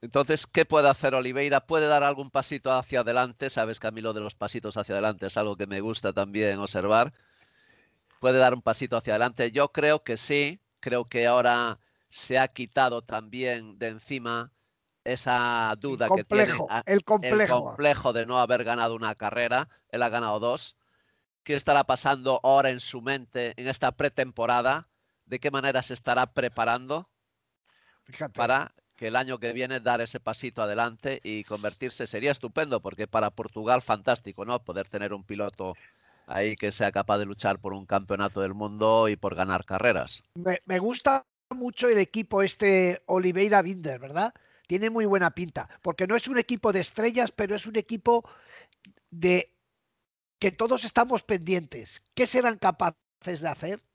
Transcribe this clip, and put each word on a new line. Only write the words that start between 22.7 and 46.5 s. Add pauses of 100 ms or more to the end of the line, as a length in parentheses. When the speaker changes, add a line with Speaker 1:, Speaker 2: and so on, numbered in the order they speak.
Speaker 1:
en
su
mente
en
esta
pretemporada? (380)
¿De
qué
manera
se
estará
preparando (960)
Speaker 2:
Fíjate.
Speaker 1:
para (220)
que
el
año
que
viene
dar
ese
pasito
adelante
y
convertirse?
Sería
estupendo,
porque
para
Portugal
fantástico,
¿no?
Poder
tener
un
piloto (520)
ahí
que
sea
capaz
de
luchar
por
un
campeonato
del
mundo
y
por
ganar
carreras. (120)
Speaker 2:
Me,
me
gusta (260)
mucho
el
equipo
este
Oliveira
Binder,
¿verdad? (340)
Tiene
muy
buena
pinta, (140)
porque
no
es
un
equipo